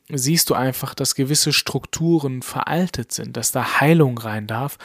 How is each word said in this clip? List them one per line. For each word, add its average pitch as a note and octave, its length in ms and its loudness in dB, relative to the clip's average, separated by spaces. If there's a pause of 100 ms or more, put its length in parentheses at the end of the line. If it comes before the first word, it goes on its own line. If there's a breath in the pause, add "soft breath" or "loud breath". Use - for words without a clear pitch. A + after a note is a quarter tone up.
siehst D3 400 2
du C#3 40 4
einfach, C3 380 -2
dass - 220 -2
gewisse C#3+ 400 0
Strukturen C#3+ 880 0
veraltet D3+ 720 -2
sind, B2 260 -8
dass A2 140 -2
da - 280 0
Heilung C#3 380 6
rein G#2+ 280 -6
darf. A2+ 380 -4